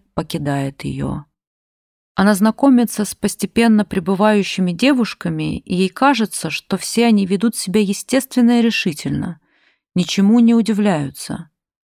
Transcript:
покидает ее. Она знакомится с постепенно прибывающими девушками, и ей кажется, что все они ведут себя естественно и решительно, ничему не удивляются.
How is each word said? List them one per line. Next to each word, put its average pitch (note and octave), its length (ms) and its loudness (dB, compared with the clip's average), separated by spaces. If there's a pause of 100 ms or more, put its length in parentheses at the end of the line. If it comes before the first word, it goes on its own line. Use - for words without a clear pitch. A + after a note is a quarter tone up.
(140)
покидает C#3+ 680 -6
ее. C#3 400 -6 (880)
Она G3+ 200 2
знакомится A3 720 2
с - 100 -8
постепенно G#3+ 680 0
прибывающими F#3+ 880 0
девушками, E3+ 840 -2
и - 160 -6
ей F3+ 160 2
кажется, A3 600 -2
что - 260 -6
все A#3 300 -2
они G#3+ 180 4
ведут G3+ 320 -2
себя G3 240 -2
естественно A#3+ 800 0
и A#3 40 4
решительно, D#3 800 -4 (540)
ничему G3 460 2
не A#3 140 6
удивляются. F#3 960 -2 (340)